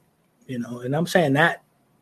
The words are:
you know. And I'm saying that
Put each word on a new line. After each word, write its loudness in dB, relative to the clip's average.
you -8
know. -10
And -4
I'm 0
saying 2
that 2